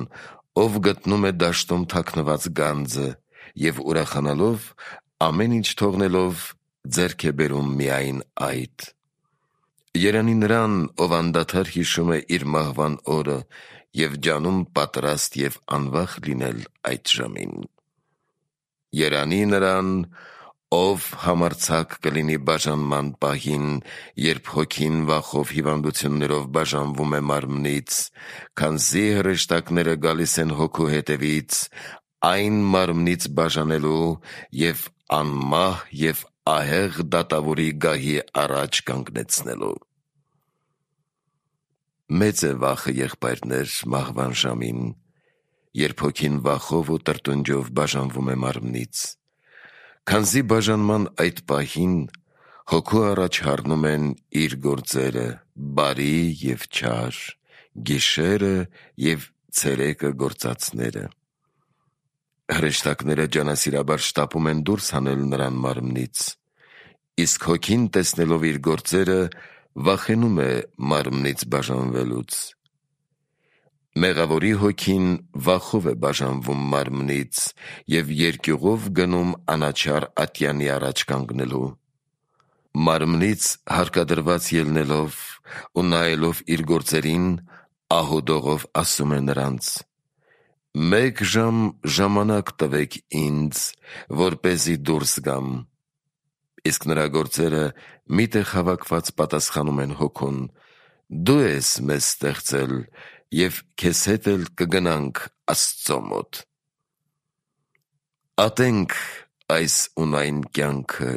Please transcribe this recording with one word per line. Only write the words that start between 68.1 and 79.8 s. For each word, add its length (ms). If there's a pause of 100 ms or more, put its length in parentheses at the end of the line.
իր 120
գործերը, 640 (560)
վախենում 640
է 120 (280)
մարմնից 640
բաժանվելուց։ 920 (1600)
Մեղավորի 560
հոգին 500 (380)
վախով 460
է 80
բաժանվում 600 (100)
մարմնից 680 (500)
և 240
երկյուղով 720 (100)
գնում 360 (120)
անաչառ 720